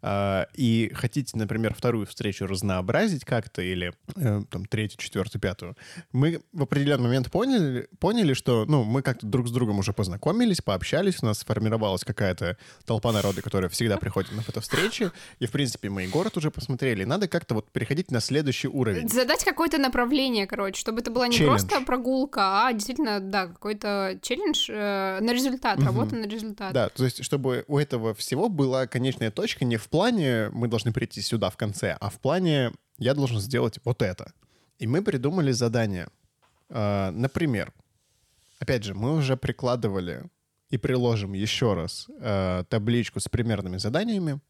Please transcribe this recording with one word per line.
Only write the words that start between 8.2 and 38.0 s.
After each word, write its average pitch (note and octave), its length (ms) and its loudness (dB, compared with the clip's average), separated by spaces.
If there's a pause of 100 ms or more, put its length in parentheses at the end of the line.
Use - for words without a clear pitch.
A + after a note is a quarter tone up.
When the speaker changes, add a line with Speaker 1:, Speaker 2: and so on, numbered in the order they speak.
Speaker 1:
что, A#2 340 2
ну, D3 160 6
мы A#2+ 180 2
как-то B2 240 -2
друг A#2+ 220 0
с - 20 -2
другом A#2 280 2
уже G2 160 0
познакомились, D#3+ 640 2
пообщались, D3+ 640 0
у B2 40 0
нас G#2+ 120 2
сформировалась G#2+ 680 0
какая-то F#2 520 -2 (280)
толпа A2+ 260 0
народа, G2+ 300 2
которая F#2 300 -2
всегда G#2+ 260 0
приходит G2 360 -2
на G#2+ 100 -4
фотовстречи, F3 680 -2 (300)
и, B2 60 -2
в - 40 -4
принципе, C3 380 -2
мы G2 160 -2
и F#2 40 -4
город F3+ 280 0
уже D3+ 140 0
посмотрели, A#2+ 540 -2
надо F3 220 0
как-то D#3+ 280 -2
вот - 180 -4
переходить C#3 380 -2
на A#2+ 100 2
следующий C#3 480 0
уровень. G#2+ 400 0
Speaker 2:
Задать B3+ 360 2
какое-то D#4+ 340 2
направление, B3 680 2
короче, G3 320 -4
чтобы A3+ 220 -4
это - 100 -6
была A#3+ 160 2
не A#3+ 100 2
Speaker 1:
Челлендж. D#3+ 260 6
Speaker 2:
просто C4 180 2
прогулка, B3+ 880 2
а B3+ 80 2
действительно, A3 440 -2
да, F#3+ 280 -2
какой-то G3 760 -4
челлендж, D#4+ 480 0
э, G3 520 -2
на A#3+ 100 2
результат, B3+ 460 0
Speaker 1:
Мгм. C#3 80 4
Speaker 2:
работа A#2+ 300 0
на A3 100 -4
результат. G#3 480 -8
Speaker 1:
Да, A#2+ 160 2
то - 140 -4
есть, B2+ 200 -2
чтобы B2+ 420 -2
у C#3+ 120 0
этого A#2 360 0
всего D#3+ 360 -2
была C3 360 2
конечная B2 440 0
точка F#3 340 -2
не A#2 140 2
в - 80 -6
плане D3+ 680 2
«мы A#2 160 -2
должны A2+ 240 0
прийти G#2 300 -4
сюда G2+ 260 0
в - 80 -4
конце», G2+ 440 -2
а G2+ 100 -4
в - 100 -16
плане D3 520 2 (260)
«я B2 160 2
должен B2+ 260 0
сделать B2 440 0
вот A#2+ 180 0
это». F#2 300 -4 (480)
И A2 80 -4
мы D3 120 2
придумали D3+ 520 0
задание. A2+ 560 0 (600)
А, G2+ 440 0
например, B2 600 -2 (880)